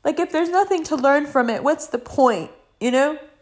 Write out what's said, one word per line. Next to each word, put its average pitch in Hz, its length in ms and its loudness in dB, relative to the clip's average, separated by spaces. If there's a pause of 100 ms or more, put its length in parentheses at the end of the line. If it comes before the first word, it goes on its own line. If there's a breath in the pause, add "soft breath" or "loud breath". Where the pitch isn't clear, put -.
Like, 302 160 0
if 349 120 -2
there's 330 180 0
nothing 370 360 0
to 311 100 -2
learn 277 300 2
from 247 240 0
it, 220 140 -4
what's 302 240 -2
the - 100 -6
point, 240 540 0 (280)
you 240 120 0
know? 285 260 2 (240)